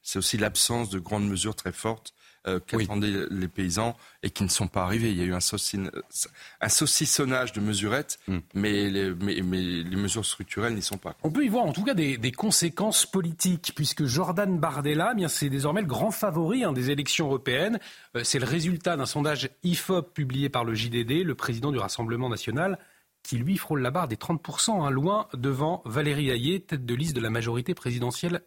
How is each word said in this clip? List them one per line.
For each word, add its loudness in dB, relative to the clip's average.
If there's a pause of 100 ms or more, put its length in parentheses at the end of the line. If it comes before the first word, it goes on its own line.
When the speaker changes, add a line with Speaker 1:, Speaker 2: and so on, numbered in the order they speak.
Speaker 1:
c'est -4
aussi 0
l'absence 2
de -4
grandes 0
mesures -2
très -6
fortes -6 (320)
euh, 0 (120)
Speaker 2:
Oui. 2
Speaker 1:
qu'attendaient 0
les -2
paysans -2 (260)
et -2
qui -2
ne 0
sont 0
pas -2
arrivés. 0
Il 0
y 0
a 2
eu 0
un -2
saucin-, -2 (720)
un 0
saucissonnage 2
de -4
mesurettes, 0 (100)
Speaker 2:
Mm. 2 (160)
Speaker 1:
mais 2
les, 0
mais, -2
mais 0
les -2
mesures 0
structurelles -2
n'y -4
sont -4
pas. -10
Speaker 3:
On 0
peut 2
y 2
voir 2
en 0
tout -2
cas 2
des, 2
des 0
conséquences 2
politiques, 0
puisque 0
Jordan 2
Bardella, 2
eh 0
bien, 2
c'est 0
désormais 0
le 0
grand 0
favori, 0
hein, 2
des 0
élections 0
européennes. 2 (380)
Euh, -2
c'est 2
le 2
résultat 0
d'un -2
sondage 0 (140)
ifop 2
publié -2
par 0
le 0
J -2
D 0
D, 2
le 0
président -2
du 0
Rassemblement -2
national, -2 (440)
qui -2
lui 2
frôle 0
la 2
barre 0
des -2
trente -2
pour -6
cent, 2
hein, 2
loin 2
devant 0
Valérie 2
Hayé, 2
tête -4
de 2
liste 0
de 0
la 0
majorité 0
présidentielle -2